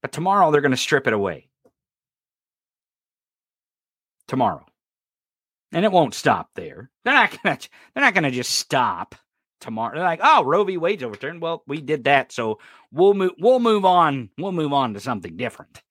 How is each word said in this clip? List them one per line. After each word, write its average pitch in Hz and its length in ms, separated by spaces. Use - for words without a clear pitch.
But - 120
tomorrow 180 380
they're 147 120
gonna 135 140
strip 139 300
it 120 60
away. 98 380
Tomorrow. 110 380
And 170 120
it 208 80
won't 156 220
stop 107 400
there. - 360
They're 247 80
not 247 300
gonna, 156 160
they're 277 120
not 233 100
gonna 160 160
just 123 220
stop 104 640
tomorrow. 113 360
They're 170 80
like, 165 180
"Oh, 262 220
Roe 165 200
v. 185 140
Wade's 170 240
overturned. 135 400
Well, 165 240
we 151 160
did 139 220
that, 135 280
so 110 280
we'll 185 240
mo-, 185 240
we'll 247 220
move 220 240
on. 156 540
We'll 190 140
move 156 200
on 131 220
to 101 60
something 95 360
different." - 540